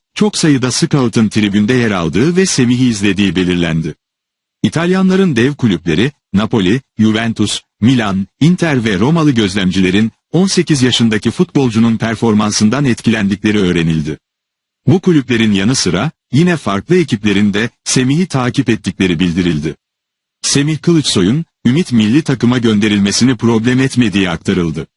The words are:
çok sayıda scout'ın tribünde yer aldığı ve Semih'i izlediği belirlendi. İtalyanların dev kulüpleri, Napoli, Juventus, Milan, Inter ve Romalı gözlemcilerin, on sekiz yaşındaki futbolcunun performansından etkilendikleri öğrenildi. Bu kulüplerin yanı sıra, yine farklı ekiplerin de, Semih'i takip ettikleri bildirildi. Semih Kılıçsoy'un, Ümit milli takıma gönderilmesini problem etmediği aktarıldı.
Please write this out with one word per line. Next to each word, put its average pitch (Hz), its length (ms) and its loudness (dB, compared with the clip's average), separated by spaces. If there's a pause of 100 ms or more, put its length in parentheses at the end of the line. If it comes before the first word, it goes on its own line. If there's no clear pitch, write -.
(140)
çok 208 220 -2
sayıda 131 340 0
scout'ın 120 580 0
tribünde 104 460 0
yer 120 160 0
aldığı 98 460 0
ve 190 100 2
Semih'i 123 420 0
izlediği 98 480 0
belirlendi. 82 580 -2 (680)
İtalyanların 185 760 0
dev 135 180 2
kulüpleri, 92 580 -2 (200)
Napoli, 104 480 0 (180)
Juventus, 110 640 -2 (200)
Milan, 104 460 0 (140)
Inter 151 440 0
ve 104 140 0
Romalı 151 320 2
gözlemcilerin, 98 800 0 (200)
on 185 140 2
sekiz 156 360 0
yaşındaki 117 480 0
futbolcunun 117 640 0
performansından 107 880 0
etkilendikleri 107 760 0
öğrenildi. 82 600 0 (680)
Bu 170 140 4
kulüplerin 120 520 0
yanı 101 220 0
sıra, 98 360 -2 (220)
yine 170 240 2
farklı 120 400 -2
ekiplerin 104 580 0
de, 113 160 -2 (140)
Semih'i 143 420 0
takip 123 420 -2
ettikleri 92 520 -2
bildirildi. 82 560 -2 (640)
Semih 147 360 -2
Kılıçsoy'un, 147 680 0 (220)
Ümit 139 260 0
milli 113 300 2
takıma 123 360 0
gönderilmesini 107 800 2
problem 117 440 0
etmediği 101 500 0
aktarıldı. 82 560 -4 (100)